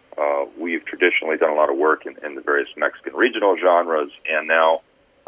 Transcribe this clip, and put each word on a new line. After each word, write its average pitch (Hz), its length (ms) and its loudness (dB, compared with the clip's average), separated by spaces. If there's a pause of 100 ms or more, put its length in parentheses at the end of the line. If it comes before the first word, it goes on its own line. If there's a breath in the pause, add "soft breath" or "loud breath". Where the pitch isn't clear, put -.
(180)
uh, 71 260 0 (140)
we've 82 260 -6
traditionally 80 540 -2
done 80 120 2
a 76 40 -2
lot 76 160 2
of 69 80 -2
work 78 260 2
in, - 180 -14
in 73 120 -10
the 65 80 -12
various 71 340 0
Mexican 69 380 -6
regional 101 420 2
genres, 85 540 2 (180)
and 78 180 -4
now, 80 360 2 (460)